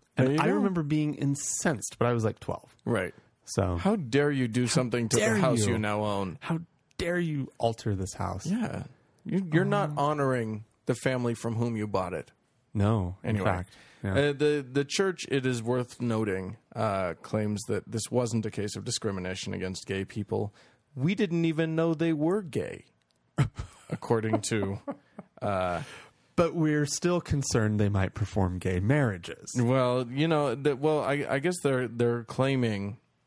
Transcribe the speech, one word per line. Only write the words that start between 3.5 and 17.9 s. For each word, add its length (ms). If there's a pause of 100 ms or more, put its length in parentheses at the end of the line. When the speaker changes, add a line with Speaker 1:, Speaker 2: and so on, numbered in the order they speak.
Speaker 2:
How 200
dare 340
you 180
do 140
Speaker 1:
How 60
Speaker 2:
something 420
to 60
the 40
Speaker 1:
dare 160
Speaker 2:
house 300
Speaker 1:
you? 60
Speaker 2:
you 60
now 260
own? 360
Speaker 1:
How 200 (360)
dare 220
you 400
alter 360
this 200
house? 320
Speaker 2:
Yeah. 380 (400)
You, 280
you're 120
not 260
Speaker 1:
Um, 80
Speaker 2:
honoring 680 (220)
the 80
family 400
from 220
whom 200
you 100
bought 280
it. 160 (440)
Speaker 1:
No, 480
in 80
Speaker 2:
Anyway, 140
Speaker 1:
fact. 260 (320)
Yeah. 100
Speaker 2:
uh, 200
the, 380
the 140
church, 460
it 160
is 160
worth 380
noting, 560 (200)
uh, 460
claims 460
that 220